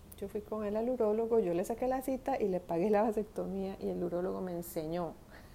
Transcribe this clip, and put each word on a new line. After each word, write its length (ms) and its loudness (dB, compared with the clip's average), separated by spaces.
yo 100 -6
fui 140 -4
con 240 -4
él 120 0
al 120 2
urólogo, 500 4
yo 140 4
le 120 2
saqué 220 -2
la 140 0
cita 380 0
y 80 4
le 120 2
pagué 300 2
la 140 6
vasectomía 760 -2
y 100 -2
el 140 -2
urólogo 380 -2
me 120 -4
enseñó 600 -4